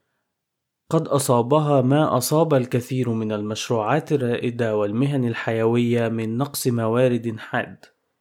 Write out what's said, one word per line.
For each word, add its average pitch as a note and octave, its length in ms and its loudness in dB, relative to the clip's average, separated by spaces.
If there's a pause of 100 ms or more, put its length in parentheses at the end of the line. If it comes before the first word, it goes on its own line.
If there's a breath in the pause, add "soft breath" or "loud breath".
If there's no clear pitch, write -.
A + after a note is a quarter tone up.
(920)
قد D#3+ 180 0
أصابها C3+ 720 2
ما C#3 360 2
أصاب D3+ 380 2
الكثير B2 560 0
من A2 220 -2
المشروعات A2 800 -2
الرائدة A#2+ 640 -2
والمهن B2 480 0
الحيوية A#2 840 0
من A2+ 300 -4
نقص C#3 280 -4
موارد A#2 720 0
حاد - 460 -8 (360)